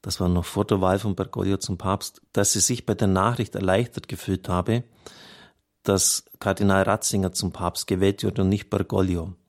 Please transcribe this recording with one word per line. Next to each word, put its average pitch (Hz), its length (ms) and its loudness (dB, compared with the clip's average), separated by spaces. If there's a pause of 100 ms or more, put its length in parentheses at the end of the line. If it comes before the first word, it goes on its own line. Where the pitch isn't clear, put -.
das - 160 -6
war 90 100 2
noch 90 160 2
vor 101 200 -2
der 101 160 0
Wahl 92 180 2
von 101 160 -2
Bergoglio 95 440 -2
zum 92 200 -6
Papst, - 420 -6 (120)
dass 101 200 2
sie 110 80 0
sich - 240 0
bei 107 100 0
der 104 120 0
Nachricht 98 480 2
erleichtert 98 540 0
gefühlt 92 400 -4
habe, 92 340 0 (1000)
dass - 400 2 (160)
Kardinal 98 420 2
Ratzinger 98 500 0
zum 90 200 -4
Papst - 340 -6
gewählt 98 380 0
wird 98 160 -2
und 95 80 4
nicht 98 220 0
Bergoglio. 95 640 -2 (140)